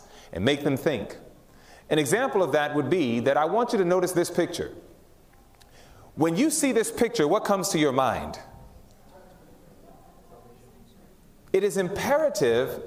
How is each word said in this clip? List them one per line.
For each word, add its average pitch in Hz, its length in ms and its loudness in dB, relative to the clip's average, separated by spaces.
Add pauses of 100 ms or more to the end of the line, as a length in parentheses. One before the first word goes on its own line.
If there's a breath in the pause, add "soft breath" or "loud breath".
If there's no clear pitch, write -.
(320 loud breath)
and 90 120 -4
make 143 180 2
them 143 140 0
think. 127 400 -4 (760 loud breath)
An 156 80 2
example 202 420 0
of 156 120 0
that 147 240 0
would 139 120 0
be 131 300 2
that 135 180 2
I 151 100 2
want 233 260 0
you 226 60 2
to 185 60 2
notice 180 280 2
this 170 180 0
picture. - 400 -2 (1400 loud breath)
When 165 220 0
you 294 140 2
see 277 200 0
this 220 180 0
picture, 226 380 0
what 208 180 2
comes 196 260 0
to 165 100 0
your 147 100 4
mind? 104 480 -2 (3250)
It 190 120 0
is 196 120 -2
imperative 190 1120 0